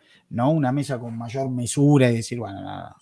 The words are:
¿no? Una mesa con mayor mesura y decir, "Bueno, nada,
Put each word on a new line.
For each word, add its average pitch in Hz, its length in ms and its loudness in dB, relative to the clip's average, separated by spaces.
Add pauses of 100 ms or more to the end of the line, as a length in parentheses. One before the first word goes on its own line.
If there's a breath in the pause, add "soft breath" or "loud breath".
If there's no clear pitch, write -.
(300 soft breath)
¿no? 123 200 0
Una 143 220 2
mesa 135 260 -4
con 117 200 -10
mayor 131 320 -6
mesura 131 600 4
y 117 60 2
decir, 113 220 -6
"Bueno, 98 240 -10
nada, 95 400 -14